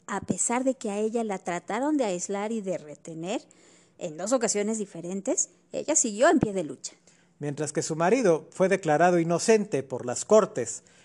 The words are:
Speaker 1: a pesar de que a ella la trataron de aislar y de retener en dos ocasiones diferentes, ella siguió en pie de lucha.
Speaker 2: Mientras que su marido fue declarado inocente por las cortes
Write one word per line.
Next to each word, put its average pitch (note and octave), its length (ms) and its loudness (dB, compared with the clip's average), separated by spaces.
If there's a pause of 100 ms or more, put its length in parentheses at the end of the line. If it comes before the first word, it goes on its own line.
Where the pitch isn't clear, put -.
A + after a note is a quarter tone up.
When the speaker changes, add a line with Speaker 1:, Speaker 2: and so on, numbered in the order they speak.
Speaker 1:
a G3 140 -4
pesar A#3 420 -2
de B3+ 120 2
que - 140 -8
a G3+ 100 -4
ella A3 240 -2
la G#3 160 -4
trataron A3 580 -2
de C4 80 2
aislar G3+ 460 -4
y A3+ 100 -4
de F#3 160 -4
retener D#3+ 640 -8 (560)
en D#3 200 -8
dos F#3+ 140 -6
ocasiones A3 460 0
diferentes, F#3+ 720 -6 (220)
ella D#3 240 -4
siguió B3 340 2
en D#4+ 100 4
pie G#3+ 140 0
de F#3+ 100 -4
lucha. - 300 -12 (460)
Speaker 2:
Mientras C#3+ 320 -6
que E3 120 -2
su D#3+ 120 -6
marido F3 560 2
fue F#3 180 2
declarado F3 500 4
inocente E3+ 640 2
por A#2+ 220 -8
las B2 200 -6
cortes G3+ 580 4 (220)